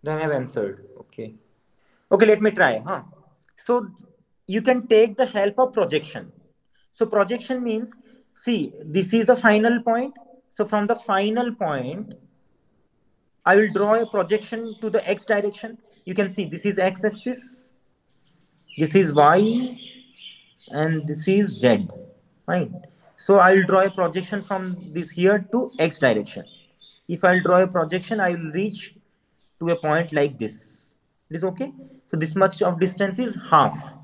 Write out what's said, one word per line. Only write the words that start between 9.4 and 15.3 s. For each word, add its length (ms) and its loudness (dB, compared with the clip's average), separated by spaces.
point. 320 -2
So 140 -4
from 220 -2
the 80 0
final 580 -2
point, 600 -8
I 100 6
will 180 4
draw 220 2
a 100 0
projection 760 -4
to 100 -6
the 200 -2
X 160 -4
direction. 540 -4